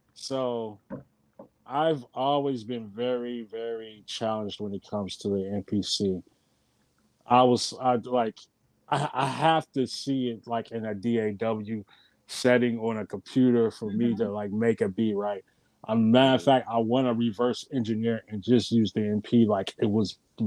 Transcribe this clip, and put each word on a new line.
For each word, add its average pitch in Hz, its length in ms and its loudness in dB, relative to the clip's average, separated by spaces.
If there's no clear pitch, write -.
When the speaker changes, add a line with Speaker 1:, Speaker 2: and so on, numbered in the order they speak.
Speaker 1:
So, 120 640 -4
I've 143 360 0
always 139 480 -2
been 113 260 -10
very, 120 540 -4
very 110 640 -10
challenged 107 520 -6
when 101 140 -8
it 98 160 -8
comes 101 280 -6
to 104 120 -6
the 98 240 -2
M 98 100 -4
P 101 200 -2
C. 95 360 -2
I 123 160 6
was, 123 360 2
I, 123 180 2
like, 120 420 -2
I, 143 240 0
I 135 140 -2
have 151 460 0
to 131 120 0
see 131 440 -4
it, 113 180 -10
like, 117 240 -6
in 117 120 -6
a 107 120 -4
D 117 240 0
A 107 140 -2
W 107 520 -4
setting 123 540 2
on 113 180 -2
a 104 80 -6
computer 120 640 2
for 107 220 -8
me 117 240 0
to, 113 80 0
Speaker 2:
Mm-hmm. 101 100 -4
Speaker 1:
like, 101 180 -6
make 113 300 0
a 104 80 0
beat 107 260 0
right. 101 300 -4
A 113 80 -2
matter 123 400 6
of 123 60 2
Speaker 3:
Mm-hmm. - 40 -4
Speaker 1:
fact, 131 240 4
I 117 100 0
wanna 120 340 2
reverse 117 580 -2
engineer 113 580 -2
and 104 120 -8
just 117 300 4
use 113 220 4
the 107 140 0
M 104 140 0
P 117 240 4
like 98 320 0
it 110 140 0
was 104 260 0